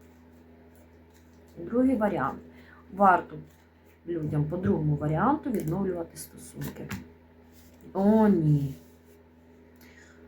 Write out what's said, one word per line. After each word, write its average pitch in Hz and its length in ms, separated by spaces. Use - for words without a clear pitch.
Другий 240 380
варіант. 170 420
Варто 185 440
людям 151 360
по 160 120
другому 160 400
варіанту 185 540
відновлювати 175 640
стосунки. - 720
О, 214 360
ні. 151 460